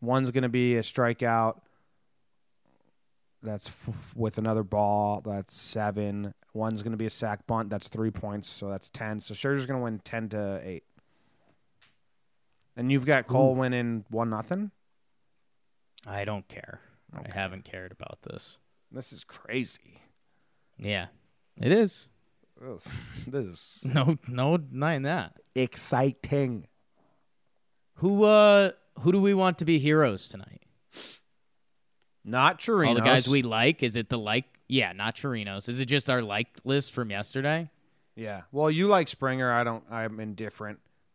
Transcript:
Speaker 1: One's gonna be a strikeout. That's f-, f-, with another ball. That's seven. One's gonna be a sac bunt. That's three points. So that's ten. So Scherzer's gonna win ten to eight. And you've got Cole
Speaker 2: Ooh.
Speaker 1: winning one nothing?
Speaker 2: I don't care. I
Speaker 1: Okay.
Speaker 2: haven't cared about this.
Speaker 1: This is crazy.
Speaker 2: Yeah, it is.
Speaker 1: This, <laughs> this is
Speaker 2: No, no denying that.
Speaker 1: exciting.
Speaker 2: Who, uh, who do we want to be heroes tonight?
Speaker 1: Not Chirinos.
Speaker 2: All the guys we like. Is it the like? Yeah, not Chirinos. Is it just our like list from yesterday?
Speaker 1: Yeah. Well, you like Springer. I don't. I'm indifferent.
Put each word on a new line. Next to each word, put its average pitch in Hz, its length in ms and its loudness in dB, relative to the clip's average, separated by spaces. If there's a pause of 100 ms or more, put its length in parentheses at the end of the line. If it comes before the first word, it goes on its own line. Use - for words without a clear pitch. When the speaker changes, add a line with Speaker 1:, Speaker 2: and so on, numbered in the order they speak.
Speaker 1:
One's 127 300 0
gonna 127 180 2
be 123 260 4
a 113 60 2
strikeout. 113 800 0 (1800)
That's 107 240 -8
f-, - 220 -14
f-, - 260 -12
with 110 220 -2
another 110 260 0
ball. 104 580 2
That's 101 380 -8
seven. 104 760 -4 (200)
One's 110 300 -4
gonna 113 140 -6
be 110 80 -4
a 107 60 -4
sac 104 360 -6
bunt. 113 220 -2
That's 101 180 -6
three 110 240 -2
points. 104 380 -8
So 101 200 -8
that's 98 200 -8
ten. 107 320 -8
So - 120 -12
Scherzer's 139 320 -2
gonna 131 160 -4
win 113 180 -6
ten 113 300 -8
to 98 340 -6
eight. 90 200 -12 (1900)
And 123 160 -2
you've 135 140 2
got 135 220 4
Cole 131 280 6
Speaker 2:
Ooh. 131 40 0
Speaker 1:
winning 120 500 -2
one 117 200 -2
nothing? 175 420 -4 (1400)
Speaker 2:
I 101 180 -6
don't 101 220 -6
care. - 340 -18 (320)
I - 60 -14
Speaker 1:
Okay. - 140 -12
Speaker 2:
haven't 95 320 -6
cared 92 260 -14
about - 320 -16
this. - 340 -16 (340)
Speaker 1:
This 123 220 -14
is - 100 -18
crazy. - 800 -10 (760)
Speaker 2:
Yeah, 98 300 -6 (540)
it 135 100 2
is. 208 360 2 (520)
Speaker 1:
This, 123 300 -14 (200)
<laughs> - 180 -14
this 127 180 -4
is - 380 -16
Speaker 2:
No, 139 340 2 (100)
no 127 300 0
denying 139 460 -4
that. 143 300 -4 (220)
Speaker 1:
exciting. 131 1120 -2 (1300)
Speaker 2:
Who, 202 280 4
uh, 208 480 8 (300)
who 175 100 6
do 196 100 6
we 202 120 6
want 185 260 4
to 165 60 -4
be 160 120 6
heroes 143 500 4
tonight? - 340 -16 (1600)
Speaker 1:
Not 131 360 4
Chirinos. 202 280 2
Speaker 2:
All 117 80 4
the 117 60 4
guys 127 260 6
we 135 140 4
like. 120 420 2
Is 117 120 0
it 117 140 -4
the 123 80 -2
like? 110 280 -2 (220)
Yeah, 113 260 0
not 104 220 -4
Chirinos. 104 540 -6
Is 123 100 -4
it 135 60 -2
just 135 240 0
our 123 120 2
like 107 260 -4 (160)
list 139 300 -2
from 113 180 -6
yesterday? 143 580 -4 (460)
Speaker 1:
Yeah. 104 360 -10
Well, 151 200 2
you 175 160 2
like 190 200 4
Springer. 131 440 -2
I 120 120 2
don't. 117 280 -4
I'm 113 280 -6
indifferent. 107 600 -10 (360)